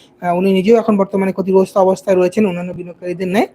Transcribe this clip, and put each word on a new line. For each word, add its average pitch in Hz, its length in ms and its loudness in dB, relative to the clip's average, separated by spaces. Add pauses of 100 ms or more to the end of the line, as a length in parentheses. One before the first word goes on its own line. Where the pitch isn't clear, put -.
(220)
আহ, 175 160 -2
উনি 196 160 0
নিজেও 190 240 4
এখন 214 200 0
বর্তমানে 196 340 -2
ক্ষতিগ্রস্ত 190 460 0
অবস্থায় 190 400 2
রয়েছেন 185 280 2
অন্যান্য 175 260 -6
বিনিয়োগকারীদের 175 560 -10
ন্যায়। 208 280 0